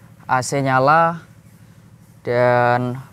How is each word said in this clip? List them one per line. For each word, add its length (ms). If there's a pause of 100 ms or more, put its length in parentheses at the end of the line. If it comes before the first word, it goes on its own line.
(280)
A 160
C 160
nyala, 640 (1040)
dan 720 (140)